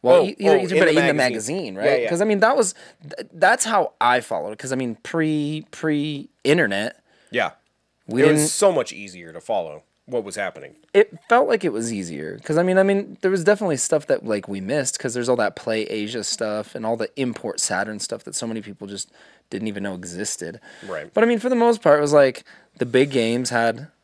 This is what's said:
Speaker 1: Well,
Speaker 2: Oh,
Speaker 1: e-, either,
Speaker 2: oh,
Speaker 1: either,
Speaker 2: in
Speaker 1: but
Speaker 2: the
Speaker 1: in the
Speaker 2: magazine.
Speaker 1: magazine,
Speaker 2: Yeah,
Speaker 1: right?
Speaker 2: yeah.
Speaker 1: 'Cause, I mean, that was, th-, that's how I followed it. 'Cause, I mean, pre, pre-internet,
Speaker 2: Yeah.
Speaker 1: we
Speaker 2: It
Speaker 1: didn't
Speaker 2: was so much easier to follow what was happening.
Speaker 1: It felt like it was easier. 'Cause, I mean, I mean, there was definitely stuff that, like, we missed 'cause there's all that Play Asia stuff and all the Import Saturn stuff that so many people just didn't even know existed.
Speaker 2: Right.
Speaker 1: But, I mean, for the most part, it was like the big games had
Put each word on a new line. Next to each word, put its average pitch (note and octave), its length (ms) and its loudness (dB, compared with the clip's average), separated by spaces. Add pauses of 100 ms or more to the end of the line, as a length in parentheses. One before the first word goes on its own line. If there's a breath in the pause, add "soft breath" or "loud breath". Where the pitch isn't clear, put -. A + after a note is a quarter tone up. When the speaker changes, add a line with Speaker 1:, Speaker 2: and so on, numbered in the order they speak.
Speaker 1:
Well, B2 220 6
Speaker 2:
Oh, - 20 4
Speaker 1:
e-, G2 140 -6
either, G3 180 4
Speaker 2:
oh, F#3 60 4
Speaker 1:
either, D#3+ 140 -4
Speaker 2:
in D#3+ 40 6
Speaker 1:
but F#3 60 6
Speaker 2:
the - 20 6 (120)
Speaker 1:
in C#3 60 2
the C3+ 60 2
Speaker 2:
magazine. - 40 2
Speaker 1:
magazine, B2+ 580 -2
Speaker 2:
Yeah, G2 60 -8
Speaker 1:
right? C3 240 2
Speaker 2:
yeah. A3 40 -2
Speaker 1:
'Cause, F3 140 0
I - 20 2
mean, G#3 160 2
that A3 160 4
was, G#3 180 0 (280 loud breath)
th-, - 320 -14
that's G3 320 2
how G#3+ 340 0
I B2 220 4
followed F2+ 300 -6
it. G#2+ 60 -14
'Cause, C3 140 -6
I B2+ 40 -2
mean, B2+ 260 -4
pre, D#3 680 -2
pre-internet, C#3+ 1300 -2 (280 soft breath)
Speaker 2:
Yeah. A2+ 200 -2 (560)
Speaker 1:
we A#2+ 160 2
Speaker 2:
It D3 40 8
Speaker 1:
didn't D3+ 140 6
Speaker 2:
was D3+ 140 0
so G3 180 4
much C3+ 200 -2
easier F2+ 420 -16
to E2 80 -14
follow E2 400 -6 (240)
what A#2+ 180 -4
was G2 120 -10
happening. D2+ 380 -8 (200)
Speaker 1:
It G#3 180 4 (160)
felt A#3+ 180 6
like A3+ 160 0
it E3+ 120 -2
was A#2 180 -4
easier. E2+ 500 -8
'Cause, D#3 140 -2
I E3+ 60 2
mean, F#3 160 4
I F#3+ 40 6
mean, G3 380 0
there F#3+ 100 0
was F#3 140 0
definitely G3+ 320 2
stuff D3 300 -2
that, - 180 -2
like, G#2+ 240 -4
we G2 140 -8
missed B2+ 360 -4
'cause A#2+ 160 -6
there's B2 140 -4
all B2 80 2
that G#2 200 -2
Play A2 260 -4
Asia G#2+ 420 -6
stuff G#2+ 500 -6
and A2+ 120 -10
all A#2 100 -2
the A2+ 140 -4 (100)
Import A#2 400 -6
Saturn G#2 400 -4
stuff - 240 -10
that - 100 -16
so - 120 -6
many A2+ 160 -8
people G2+ 240 -14
just G2 240 -12 (400 soft breath)
didn't A2 180 -6
even G2+ 140 -8
know G2 120 -6
existed. F2 680 -10 (260 loud breath)
Speaker 2:
Right. D#2+ 260 -10
Speaker 1:
But, G#3+ 100 2
I A3+ 40 4
mean, A#3 120 2
for A#3+ 100 -4
the B3+ 80 0
most A#3 260 2
part, D3 160 6
it D3 40 2
was D3 100 2
like C#3 320 4 (340 soft breath)
the A#2+ 80 -2
big B2+ 240 4
games A#2+ 400 0
had A#2 380 0 (160)